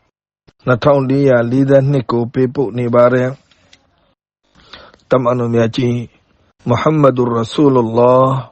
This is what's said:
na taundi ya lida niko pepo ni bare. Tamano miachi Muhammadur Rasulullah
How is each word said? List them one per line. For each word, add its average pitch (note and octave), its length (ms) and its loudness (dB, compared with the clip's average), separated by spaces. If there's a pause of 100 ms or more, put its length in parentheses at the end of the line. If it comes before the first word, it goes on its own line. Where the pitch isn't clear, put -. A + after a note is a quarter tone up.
(680)
na B2+ 100 0
taundi C#3 500 0
ya B2 160 2
lida C3+ 380 2
niko B2+ 460 -2
pepo B2+ 460 -4
ni B2 160 -6
bare. B2 480 0 (1700)
Tamano B2 400 -2
miachi A#2 600 -2 (560)
Muhammadur C3 680 0
Rasulullah B2+ 1160 2